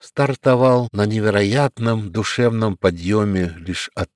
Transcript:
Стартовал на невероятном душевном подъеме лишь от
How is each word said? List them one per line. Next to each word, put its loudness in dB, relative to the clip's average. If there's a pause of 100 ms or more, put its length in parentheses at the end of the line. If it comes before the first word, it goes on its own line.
Стартовал 2
на 0
невероятном 0
душевном 0
подъеме 0
лишь -8
от -6